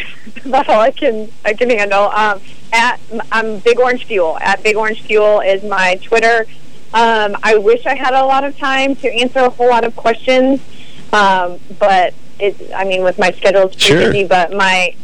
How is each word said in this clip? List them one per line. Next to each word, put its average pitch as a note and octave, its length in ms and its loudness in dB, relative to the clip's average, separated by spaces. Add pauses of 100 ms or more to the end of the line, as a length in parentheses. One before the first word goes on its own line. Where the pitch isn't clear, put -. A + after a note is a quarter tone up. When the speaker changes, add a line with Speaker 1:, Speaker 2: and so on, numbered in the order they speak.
(180)
Speaker 1:
<laughs> - 260 -10
That's C4 240 0
all G#3+ 120 4
I A#3+ 100 4
can, A3 420 -2 (140)
I A3 80 0
can B3 160 0
handle. G3+ 400 2
Um, G#3 320 0 (280)
at, A#3 300 0 (320)
I'm A3 280 -2
Big A#3 200 2
Orange B3 240 0
Fuel. F3 380 -2
At G3 200 0
Big G#3+ 140 0
Orange A3 280 -2
Fuel G#3 360 4
is G3 220 0
my F#3+ 400 0
Twitter. A3+ 440 2 (460)
Um, A3 500 2
I G#3+ 140 4
wish A3 300 2
I C#4 80 0
had C4 180 -2
a C4+ 140 4
lot C4+ 180 2
of C#4 140 -6
time C4+ 380 0
to A#3 140 -2
answer B3 280 -2
a B3+ 100 4
whole B3 220 2
lot A#3 140 2
of A#3 120 -4
questions, C4 640 2 (540)
um, F#3 440 2 (200)
but F#3+ 340 2 (260)
it, - 360 -4
I F#3+ 100 -4
mean, F#3 180 -2
with F#3 160 0
my F#3+ 140 2
schedule, G3 300 2
it's F#3+ 120 0
pretty - 280 2
Speaker 2:
Sure. G#3+ 100 2
Speaker 1:
busy. G3+ 120 0
But F3+ 280 2
my, F#3 520 0